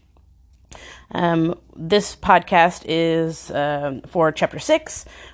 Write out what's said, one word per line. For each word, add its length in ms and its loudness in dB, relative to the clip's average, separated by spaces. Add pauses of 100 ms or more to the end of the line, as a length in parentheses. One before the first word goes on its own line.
(1120)
Um, 480 0 (160)
this 400 0
podcast 720 2
is, 680 -2
um, 500 -4
for 280 0
chapter 280 -2
six, 480 -2 (280)